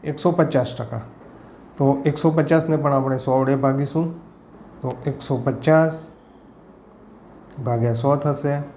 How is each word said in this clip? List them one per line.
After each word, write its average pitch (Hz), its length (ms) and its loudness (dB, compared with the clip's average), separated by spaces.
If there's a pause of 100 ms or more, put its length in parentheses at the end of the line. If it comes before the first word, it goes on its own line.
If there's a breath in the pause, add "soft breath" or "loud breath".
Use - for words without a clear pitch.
એકસો 151 360 0
પચાસ - 360 0
ટકા. 117 280 -8 (720)
તો 143 80 2 (260)
એકસો 160 260 2
પચાસને 160 400 2
પણ 143 200 0
આપણે 135 280 0
સો 131 160 2
વડે 135 140 2 (100)
ભાગીશું, 143 480 0 (680)
તો 127 160 -8 (140)
એકસો 131 260 -4 (100)
પચાસ 160 580 2 (1600)
ભાગ્યા 117 380 0
સો 139 200 4
થશે 143 380 -2 (160)